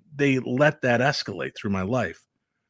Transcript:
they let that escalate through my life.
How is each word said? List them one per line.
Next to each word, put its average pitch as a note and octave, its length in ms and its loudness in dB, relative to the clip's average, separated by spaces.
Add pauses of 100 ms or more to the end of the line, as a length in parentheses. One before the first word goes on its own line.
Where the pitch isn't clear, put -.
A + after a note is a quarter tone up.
(160)
they C#3 240 2
let B2+ 420 2
that A#2+ 200 2
escalate G2 540 -4
through G#2 160 -4
my F#2+ 100 -2
life. G2 420 -4 (460)